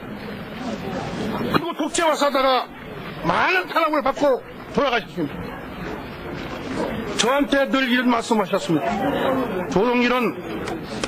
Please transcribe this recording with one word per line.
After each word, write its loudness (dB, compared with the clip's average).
그리고 0
독재와 2
싸다가 4
많은 2
탄압을 2
받고 2
돌아가셨습니다. 0
저한테 4
늘 2
이런 4
말씀하셨습니다. 2
"조동길은 2